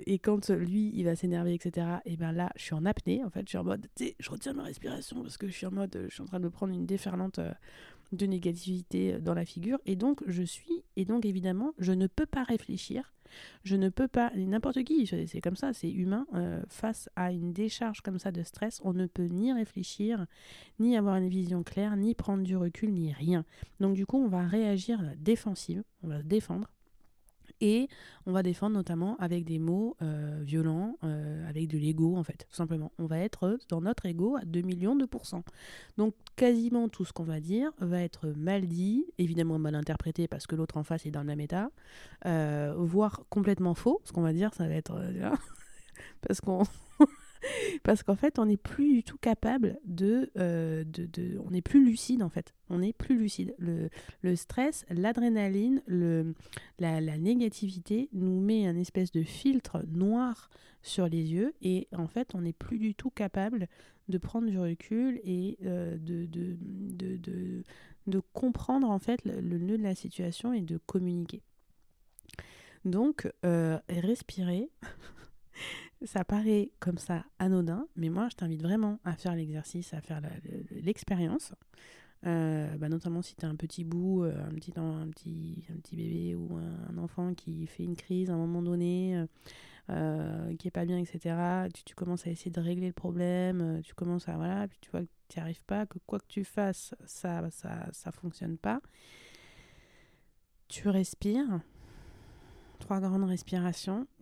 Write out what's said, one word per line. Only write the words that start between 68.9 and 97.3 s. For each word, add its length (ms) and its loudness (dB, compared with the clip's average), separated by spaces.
en 80 4
fait 260 0
le, 160 -4
le 180 -2
nœud 200 0
de 40 0
la 120 0
situation 580 -4
et 80 0
de 160 -4
communiquer. 640 -2
Donc, 460 2
euh, 320 4
respirer, 800 0
<laughs> 1200 -16
ça 200 -2
paraît 480 4
comme 180 0
ça 260 -4
anodin, 580 2
mais 140 0
moi 180 0
je 80 -8
t'invite 260 -2
vraiment 420 2
à 120 -2
faire 180 -2
l'exercice, 600 -6
à 80 -8
faire 180 -6
la, 80 -8
le, 380 -10
l'expérience. 720 -2
Euh, 500 0
bah, 120 -4
notamment 340 -2
si 140 -12
t'as 120 -6
un 60 -4
petit 300 -8
bout, 400 2
euh, 220 -2
un 80 -8
petit 240 -10
en-, 180 -2
un 120 -6
petit, 640 -10
un 60 -10
petit 200 -12
bébé 380 -4
ou 220 -6
un, 380 -8
un 40 -6
enfant 360 -4
qui 320 -8
fait 180 -8
une 120 -4
crise 340 -2
à 40 0
un 40 0
moment 240 0
donné, 540 2
euh, 100 0
euh, 640 -2
qui 120 -8
est 20 -2
pas 160 -2
bien, 100 0
et 80 0
cetera, 680 0
tu, 120 -18
tu 100 -20
commences 320 -4
à 40 -2
essayer 200 -6
de 100 -2
régler 260 0
le 80 -4
problème, 680 0
euh, 220 0
tu 120 -16
commences 340 -2
à, 80 -4
voilà, 300 -2
puis 140 -14
tu 100 -20
vois 120 -2
que 60 -6
t'y 120 -8
arrives 240 -8
pas, 200 -2
que 220 -10
quoi 120 -4
que 80 -10
tu 180 -6
fasses, 500 -4
ça, 460 -6